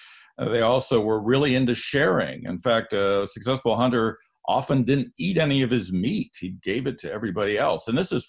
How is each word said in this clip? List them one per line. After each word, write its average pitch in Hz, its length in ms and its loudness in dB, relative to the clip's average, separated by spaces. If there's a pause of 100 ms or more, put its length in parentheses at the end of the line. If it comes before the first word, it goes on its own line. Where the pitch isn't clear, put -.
(380)
Uh, 123 100 -2
they 113 140 2
also 123 400 2
were 110 200 0
really 131 320 2
into 127 200 2
sharing. 135 720 0
In 90 140 -6
fact, 113 360 0
a 101 360 2
successful 117 460 -2
hunter 117 420 0 (400)
often 135 240 0
didn't 131 300 0 (140)
eat 180 120 0
any 143 240 2
of 117 80 0
his 110 180 0 (180)
meat. 196 260 -4 (120)
He 92 60 -6 (200)
gave 123 200 -2
it - 100 -8
to 82 180 -8
everybody 104 360 -2 (120)
else. 87 200 -2
And 113 100 0
this 180 200 -2
is - 120 -6